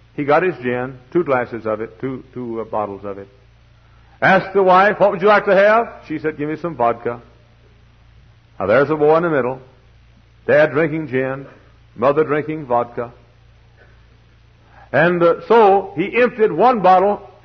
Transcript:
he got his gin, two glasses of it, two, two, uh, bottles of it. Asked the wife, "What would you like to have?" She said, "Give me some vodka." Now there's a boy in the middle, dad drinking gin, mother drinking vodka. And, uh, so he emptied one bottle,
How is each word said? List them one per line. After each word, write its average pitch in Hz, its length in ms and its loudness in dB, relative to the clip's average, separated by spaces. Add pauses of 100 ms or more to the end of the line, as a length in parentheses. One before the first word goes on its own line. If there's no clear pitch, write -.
(140)
he 147 100 -6
got 147 180 2
his 180 200 -2
gin, 127 360 -6 (140)
two 175 120 0
glasses 120 420 -4
of 107 140 -4
it, 113 200 -12
two, 131 320 -10
two, 117 280 -10
uh, 110 40 -8
bottles 104 400 -8
of 101 140 -12
it. 98 100 -18 (960)
Asked 190 320 0
the 196 80 2
wife, 185 360 4
"What 196 120 4
would 202 100 -6
you 196 80 2
like 208 180 4
to 202 80 2
have?" 214 540 2
She 151 100 -8
said, 156 200 -6
"Give 147 100 -6
me 156 80 -8
some 165 200 -10
vodka." 120 440 -2 (1400)
Now 95 80 -6
there's 127 220 2
a 156 80 -2
boy 151 220 4
in 165 40 0
the 175 80 -2
middle, 131 300 -2 (840)
dad 147 240 4
drinking 151 380 -4
gin, 131 380 -6 (480)
mother 143 300 0
drinking 151 400 -6
vodka. 120 480 -4 (1800)
And, 170 280 2
uh, 170 260 0
so 196 480 4
he 202 240 -2
emptied 233 320 0
one 220 300 2
bottle, 185 440 2 (180)